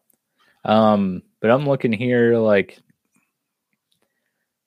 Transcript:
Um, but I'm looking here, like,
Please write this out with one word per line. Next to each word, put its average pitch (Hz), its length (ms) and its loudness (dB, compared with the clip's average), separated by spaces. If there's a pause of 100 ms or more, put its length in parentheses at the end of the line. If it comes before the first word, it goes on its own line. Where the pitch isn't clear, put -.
(640)
Um, 104 580 0 (200)
but 110 100 0
I'm 143 160 0
looking 131 260 -2
here, 120 460 0
like, 104 400 -2 (1900)